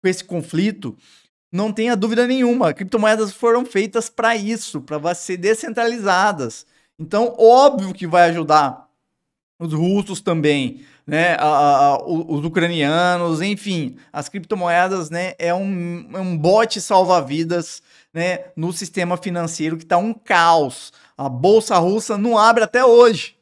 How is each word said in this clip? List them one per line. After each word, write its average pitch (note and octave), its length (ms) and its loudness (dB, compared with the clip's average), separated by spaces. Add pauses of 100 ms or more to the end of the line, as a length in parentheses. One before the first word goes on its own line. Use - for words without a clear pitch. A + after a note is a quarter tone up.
com F#3+ 60 0
esse F#3 160 -4
conflito, F3 720 -4 (560)
não G3 200 -4
tenha A3 240 -2
dúvida A3+ 320 0
nenhuma, B3 460 0
criptomoedas G#3+ 580 -2
foram A#3+ 340 0
feitas A3 420 -4
pra A3+ 280 -2
isso, G#3 460 -6
pra D3+ 340 -6
ser F#3 220 -10
descentralizadas. G3+ 1300 -2 (340)
Então, G#3 400 -2
óbvio A#3 540 6
que F#3 120 -10
vai F3 240 4
ajudar D3+ 560 0 (760)
os E3 140 -8
russos F#3+ 480 -2
também, D3 600 -2 (260)
né, D#3+ 280 0
a, - 100 -2
a, C#3+ 400 4
a, C#3+ 140 4
o, E3 340 -6
os D3 100 -4
ucranianos, E3+ 1000 -2
enfim, G3 540 -6 (160)
as D3 160 -10
criptomoedas, F3+ 840 -2
né, F3 260 -8
é E3+ 160 -2
um, F3 600 -6
é F#3 60 -10
um F#3 160 -6
bote G3 460 2
salva-vidas, E3+ 1000 0 (300)
né, F3 340 -4 (100)
no E3 180 -6
sistema F3 420 -4
financeiro E3 640 -6
que E3 80 -16
tá F3+ 120 2
um G#3+ 160 0
caos. E3 800 0 (260)
A C3+ 120 -6
bolsa G3 480 2
russa G3+ 400 0
não A3 200 0
abre A3+ 260 4
até A#3+ 200 0
hoje. A#3 580 6